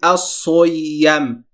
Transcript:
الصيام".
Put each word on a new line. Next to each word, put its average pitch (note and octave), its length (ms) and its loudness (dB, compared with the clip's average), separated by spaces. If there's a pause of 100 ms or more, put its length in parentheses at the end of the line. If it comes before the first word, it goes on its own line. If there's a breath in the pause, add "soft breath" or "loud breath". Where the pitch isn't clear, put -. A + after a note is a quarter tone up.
الصيام". D#3 1500 0